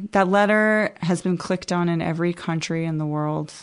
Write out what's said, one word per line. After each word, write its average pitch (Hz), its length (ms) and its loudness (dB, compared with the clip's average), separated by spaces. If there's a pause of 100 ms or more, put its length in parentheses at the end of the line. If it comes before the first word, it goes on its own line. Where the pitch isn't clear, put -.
(120)
that 196 160 4
letter 214 760 4
has 170 200 0
been 185 160 0
clicked 180 340 -4
on 175 160 0
in 170 140 0
every 170 320 0
country 165 520 -4
in 160 120 -2
the 151 80 -2
world. 151 580 -2